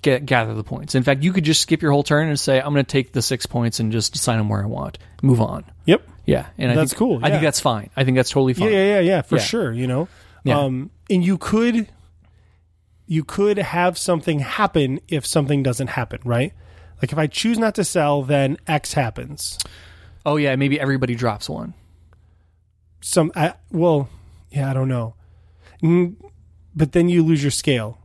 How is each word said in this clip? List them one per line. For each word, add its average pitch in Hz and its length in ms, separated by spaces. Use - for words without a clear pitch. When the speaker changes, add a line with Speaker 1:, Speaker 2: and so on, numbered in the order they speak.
Speaker 1:
get, 139 240
gather 113 300
the 107 80
points. - 320
In 127 80
fact, 139 180
you 175 100
could 185 120
just 151 180
skip 165 220
your 147 80
whole 143 100
turn 151 280
and 143 100
say, 135 200
"I'm 147 140
gonna 143 100
take 135 300
the 156 80
six - 240
points 117 340
and 110 120
just 110 240
assign 113 240
'em 107 100
where 101 140
I - 20
want. - 320
Move 127 180
on." 92 260
Speaker 2:
Yep. 175 160
Speaker 1:
Yeah. - 220
And 123 140
I 123 40
Speaker 2:
That's 151 180
Speaker 1:
think, - 40
Speaker 2:
cool, 214 200
Speaker 1:
I 123 120
think 151 60
Speaker 2:
yeah. 156 60
Speaker 1:
that's 151 180
fine. 110 360
I 135 100
think 127 120
that's 127 140
totally 131 240
fine. 202 160
Speaker 2:
Yeah, - 80
yeah, 196 160
yeah, 196 60
yeah, 175 200
for - 140
Speaker 1:
Yeah. - 80
Speaker 2:
sure, 196 280
you 120 140
know? 131 220
Speaker 1:
Yeah. 139 140
Speaker 2:
Um, 135 320
and 180 160
you 185 140
could, 226 500
you 160 180
could 202 340
have 175 400
something 160 420
happen 139 680
if 151 180
something 143 360
doesn't 131 280
happen, 117 340
right? 123 300
Like, 127 100
if 147 80
I 156 80
choose 226 320
not 220 160
to 208 80
sell, 147 400
then 139 340
X - 260
happens. 127 640
Speaker 1:
Oh, 151 120
yeah, 139 180
maybe 139 240
everybody 131 360
drops 113 340
one. - 240
Speaker 2:
Some, 165 340
I, 160 180
well, 160 380
yeah, 135 180
I 135 40
don't 131 140
know. 120 280
N-, 175 340
but 147 160
then 175 180
you 175 140
lose 156 200
your 139 80
scale. 113 540